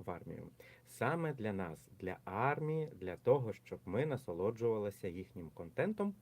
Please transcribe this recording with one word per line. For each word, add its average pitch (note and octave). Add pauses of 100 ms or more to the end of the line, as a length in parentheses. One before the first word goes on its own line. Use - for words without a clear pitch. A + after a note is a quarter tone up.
в F#2+
армію. - (360)
Саме D#3
для A2
нас, F2 (200)
для F#2
армії, D3+
для F2+
того, B2
щоб -
ми G#2+
насолоджувалися G#2+
їхнім F2
контентом, G3